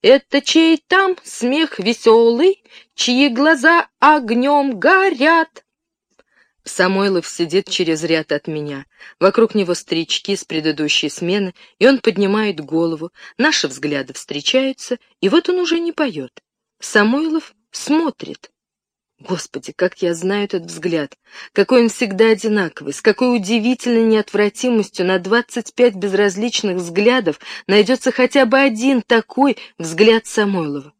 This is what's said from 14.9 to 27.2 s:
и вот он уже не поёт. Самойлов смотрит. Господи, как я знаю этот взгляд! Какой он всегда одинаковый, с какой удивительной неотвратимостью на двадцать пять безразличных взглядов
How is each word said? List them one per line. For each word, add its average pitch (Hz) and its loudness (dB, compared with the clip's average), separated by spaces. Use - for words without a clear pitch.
и 190 0
вот 320 2
он 359 -2
уже 339 -2
не 339 -4
поёт. 160 -6
Самойлов 294 0
смотрит. - -4
Господи, - -10
как - -4
я 175 0
знаю 190 -4
этот 185 -6
взгляд! 165 -6
Какой 240 2
он 233 4
всегда 214 0
одинаковый, 196 -2
с - -12
какой 240 2
удивительной 226 0
неотвратимостью 214 0
на 185 2
двадцать 220 -4
пять 240 4
безразличных 202 -2
взглядов 185 0